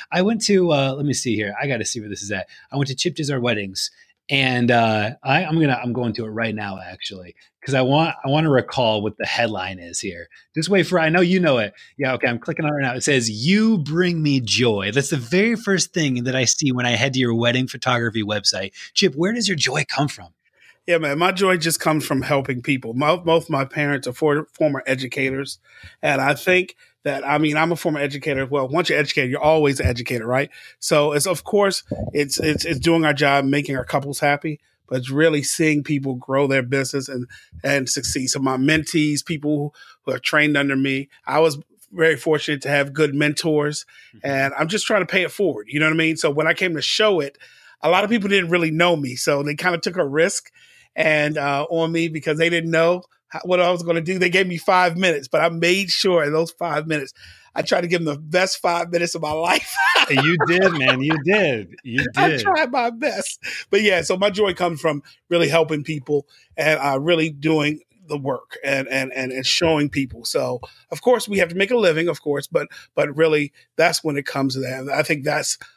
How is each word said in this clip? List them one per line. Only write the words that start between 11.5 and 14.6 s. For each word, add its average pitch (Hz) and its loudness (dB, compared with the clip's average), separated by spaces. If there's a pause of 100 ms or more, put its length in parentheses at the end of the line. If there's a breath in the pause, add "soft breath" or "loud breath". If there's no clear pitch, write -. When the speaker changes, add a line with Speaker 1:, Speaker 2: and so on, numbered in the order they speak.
Speaker 1:
it. 104 -2 (240 loud breath)
Yeah, 131 0
okay, 123 0
I'm 120 -2
clicking 160 -6
on 151 0
it 151 -2
right 143 -2
now. 127 -2
It 131 -6
says, 127 2
"You 196 2
bring 165 0
me 143 2
joy." 110 0